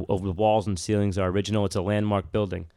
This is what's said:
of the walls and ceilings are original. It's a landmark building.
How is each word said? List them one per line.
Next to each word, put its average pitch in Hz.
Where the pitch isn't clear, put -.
of 98
the 98
walls 107
and 98
ceilings 101
are 95
original. 101
It's 95
a 101
landmark 104
building. 92